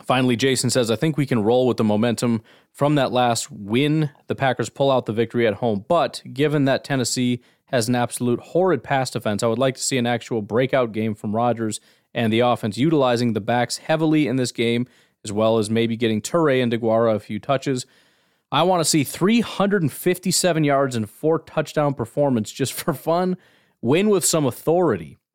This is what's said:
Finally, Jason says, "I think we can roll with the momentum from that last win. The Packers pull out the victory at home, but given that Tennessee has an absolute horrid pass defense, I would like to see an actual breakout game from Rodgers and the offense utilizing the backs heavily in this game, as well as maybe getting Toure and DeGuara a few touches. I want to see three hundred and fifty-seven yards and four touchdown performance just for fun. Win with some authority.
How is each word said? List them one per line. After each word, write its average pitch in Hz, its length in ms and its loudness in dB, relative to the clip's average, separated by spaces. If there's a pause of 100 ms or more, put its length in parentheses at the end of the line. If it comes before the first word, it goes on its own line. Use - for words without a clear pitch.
Finally, 127 340 2
Jason 127 340 2
says, 117 220 2
"I 110 60 0
think 160 180 0
we 147 100 0
can 120 160 0
roll 123 240 4
with 117 120 2
the 117 80 2
momentum 110 560 0 (320)
from 147 220 0
that 120 180 0
last 123 360 0
win. 143 600 0 (180)
The 104 80 -4
Packers 123 320 -2
pull 139 240 0
out 127 140 2
the 113 80 -4
victory 117 340 0
at 104 60 2
home, 104 340 -2
but 147 340 0 (120)
given 143 320 2
that 135 180 0
Tennessee 123 580 -2 (260)
has 120 220 0
an 123 60 2
absolute 120 440 -2
horrid 170 440 0
pass 131 260 -2
defense, 104 320 -4
I 120 60 0
would 113 100 0
like 135 200 0
to - 40 -12
see - 160 -2
an 120 80 0
actual 120 380 -4
breakout 123 480 0
game 107 240 -4
from 107 200 -6
Rodgers 113 440 -2 (340)
and 117 180 0
the 113 100 2
offense 117 360 0
utilizing 123 560 2
the 104 80 -4
backs 120 360 -2
heavily 156 500 0
in 127 80 -2
this 123 160 -2
game, 120 340 -2 (380)
as 104 80 -8
well 110 260 2
as 107 140 0
maybe 117 260 0
getting 110 240 0
Toure 147 400 2
and 117 100 0
DeGuara 113 440 2
a 104 40 -2
few 107 200 -10
touches. 131 480 -4 (640)
I 143 100 0
want 180 200 2
to 151 40 0
see 151 180 2
three 214 380 0
hundred 196 400 0
and 147 100 0
fifty-seven 170 720 0
yards 139 320 2
and 110 140 -4
four 156 300 0
touchdown 147 560 -2
performance 127 560 -2
just - 220 -4
for - 200 -4
fun. 180 440 -2 (440)
Win 170 280 2
with 196 140 2
some 156 220 2
authority. 123 720 0 (180)